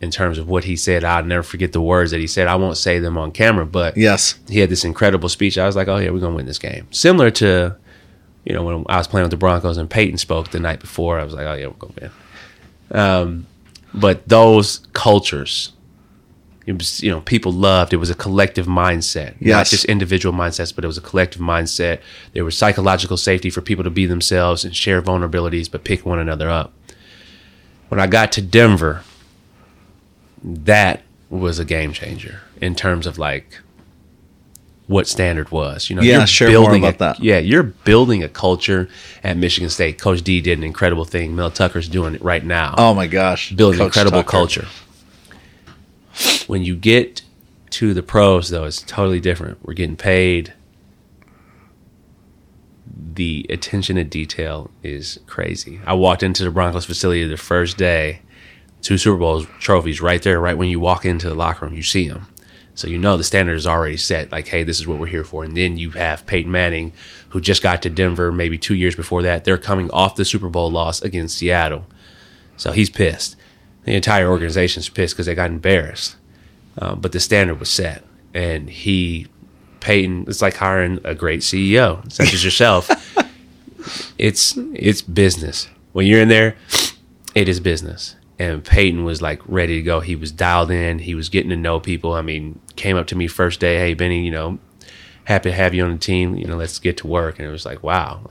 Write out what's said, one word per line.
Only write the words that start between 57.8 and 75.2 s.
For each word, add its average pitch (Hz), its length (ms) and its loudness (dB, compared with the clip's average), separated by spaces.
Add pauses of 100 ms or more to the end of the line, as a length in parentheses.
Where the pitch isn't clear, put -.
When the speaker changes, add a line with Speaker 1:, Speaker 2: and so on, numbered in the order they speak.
Speaker 1:
two 98 160 0
Super 101 200 2
Bowl 80 260 0 (160)
trophies 82 400 0
right 87 220 2
there, 92 180 2
right 87 180 0
when 90 100 0
you 87 120 -2
walk 87 240 0
into 87 240 -2
the 80 60 -6
locker 82 300 -4
room, 76 100 -10
you 78 80 -10
see 87 280 -2
'em. 90 160 -14 (480)
So - 140 -10
you 85 100 -6
know 95 180 2
the 82 80 -2
standard 90 300 0
is 80 140 -4
already 82 280 -2
set, 78 360 -4
like, 78 160 -8
"Hey, 85 160 -2
this 82 160 -4
is 80 60 -10
what 80 120 -6
we're 82 80 -6
here 85 180 -6
for." 80 200 -12
And 80 120 -10
then 87 200 0
you 82 160 -8
have 82 340 -4
Peyton 87 240 -4
Manning, 85 420 -2 (380)
who 95 100 -6
just 92 220 0
got 90 200 0
to 90 80 -4
Denver 87 420 0
maybe 85 260 -2
two 101 160 -2
years 90 220 0
before 87 260 -4
that. 85 220 -2
They're 95 140 2
coming 95 340 -2
off 95 240 0
the 98 80 0
Super 95 240 -4
Bowl 85 220 -2
loss 82 300 -4
against 87 380 -6
Seattle. 85 480 -2 (720)
So - 160 -6
he's 101 180 2
pissed. - 460 -4 (480)
The 110 100 -2
entire 98 340 2
organization's 85 600 -2
pissed - 280 -4
'cause 87 100 -6